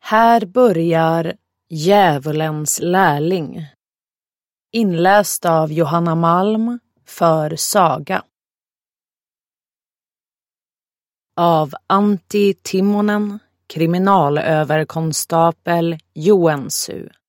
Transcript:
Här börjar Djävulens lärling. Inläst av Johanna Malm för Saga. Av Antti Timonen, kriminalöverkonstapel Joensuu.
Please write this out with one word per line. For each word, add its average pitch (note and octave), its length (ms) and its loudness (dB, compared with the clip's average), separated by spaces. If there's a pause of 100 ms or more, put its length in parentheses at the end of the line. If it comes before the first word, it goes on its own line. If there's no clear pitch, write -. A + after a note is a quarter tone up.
Här A3+ 380 4
börjar E3 880 0 (320)
Djävulens D#3 1120 0
lärling. E3 840 0 (1040)
Inläst G3 720 2
av D#3+ 280 0
Johanna E3 420 -2
Malm G#3 640 0 (280)
för D#3+ 500 -2
Saga. E3 680 -2 (3250)
Av D#3+ 380 0 (120)
Antti G3+ 680 0
Timonen, G#3 840 -2 (280)
kriminalöverkonstapel D#3+ 2250 0 (160)
Joensuu. D#3 960 0 (200)